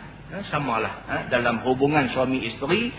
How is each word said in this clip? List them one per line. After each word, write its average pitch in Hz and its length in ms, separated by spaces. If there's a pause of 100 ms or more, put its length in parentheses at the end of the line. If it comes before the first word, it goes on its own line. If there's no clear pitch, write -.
(320)
Ha, 196 160
samalah. 117 460 (100)
Ha, - 100 (140)
dalam 120 360
hubungan 135 480
suami 127 360
isteri, 147 500